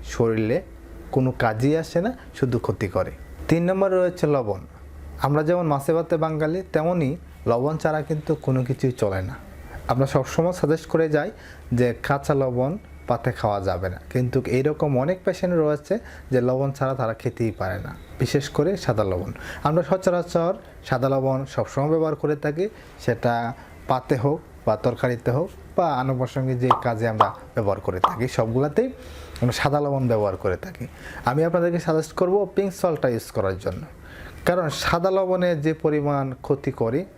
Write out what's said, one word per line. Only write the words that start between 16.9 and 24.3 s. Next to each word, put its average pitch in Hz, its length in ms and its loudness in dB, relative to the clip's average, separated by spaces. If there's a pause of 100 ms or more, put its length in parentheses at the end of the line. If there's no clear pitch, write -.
তারা 113 140 0
খেতেই 113 460 -2
পারে 92 260 -2
না, - 60 -10 (260)
বিশেষ 139 260 2 (120)
করে 151 200 4
সাদা 110 280 2
লবণ। 92 260 -2 (380)
আমরা 165 220 4
সচরাচর 175 640 2 (360)
সাদা 131 200 2
লবণ 135 300 2 (160)
সবসময় 139 400 0
ব্যবহার 156 280 2
করে 147 220 0
থাকি, 156 220 -2 (380)
সেটা 117 300 2 (540)
পাতে 131 280 2
হোক 139 220 0 (280)